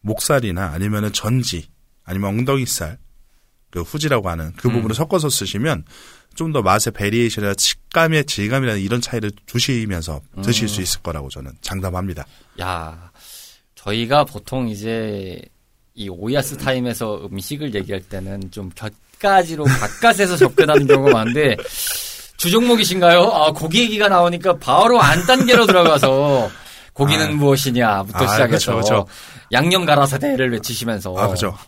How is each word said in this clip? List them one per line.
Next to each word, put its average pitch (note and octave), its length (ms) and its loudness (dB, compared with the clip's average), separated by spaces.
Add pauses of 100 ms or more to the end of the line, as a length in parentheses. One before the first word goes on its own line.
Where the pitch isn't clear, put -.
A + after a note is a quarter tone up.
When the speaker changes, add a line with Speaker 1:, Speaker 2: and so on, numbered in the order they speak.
Speaker 1:
목살이나 G#2 680 -2
아니면은 G#2 440 -4
전지, A2 560 -2 (360)
아니면 G2 260 -4
엉덩이살, A#2+ 680 -4 (760)
그 F2 120 -8
후지라고 C#3 480 -4
하는 E2 260 -6
그 - 120 -2
Speaker 2:
음. A#2 60 2
Speaker 1:
부분을 A2+ 200 -2
섞어서 D#3 340 -2
쓰시면 G2+ 560 -4 (500)
좀 E3 180 -6
더 C3+ 100 0
맛의 G2+ 320 2
베리에이션이나 G#2 640 -2
식감의 D#3+ 680 0
질감이나 B2 480 -2
이런 G2+ 260 -2
차이를 G#2+ 320 -6 (140)
두시면서 G#2 760 -4 (220)
드실 A2+ 220 0
Speaker 2:
음. G#2+ 40 -4
Speaker 1:
수 G#2 140 -6
있을 - 200 -4
거라고 D2 280 -8
저는 C2+ 200 -16 (120)
장담합니다. F#2 600 -6 (360)
Speaker 2:
야, E2+ 500 -10 (640)
저희가 A#2 500 0
보통 A#2+ 440 -8
이제 G#2 720 -8 (540)
이 G2+ 140 -12
오야스 B2 500 -4
타임에서 A#2 680 -4
음식을 B2 480 -10
얘기할 G2 280 -6
때는 F#2+ 500 -10
좀 F#2+ 240 -12
곁가지로 E3 920 -2
<laughs> B2 340 0
바깥에서 G3 360 2
접근하는 D3+ 500 4
경우가 C3+ 260 6
많은데 A#2+ 440 2 (800)
주종목이신가요? F3+ 840 4 (120)
아, D#3 200 4
고기 D#3+ 300 0
얘기가 G#3+ 260 2
나오니까 F3 500 2
바로 G#3+ 420 4
안 D#3+ 260 4
단계로 B3 400 6
들어가서 C#3+ 840 4 (420)
고기는 D3+ 340 0
Speaker 1:
아. D3+ 60 -2
Speaker 2:
무엇이냐부터 A#2+ 920 2
Speaker 1:
아, - 40 2
Speaker 2:
시작해서 A2+ 480 2
Speaker 1:
그쵸, - 0 -
그쵸. G#2+ 300 2 (440)
Speaker 2:
양념 F3 360 2
가라사대를 C#3+ 680 2
외치시면서. G#2+ 640 -6
Speaker 1:
아, G#2 120 0
그죠. G2 280 -4 (120)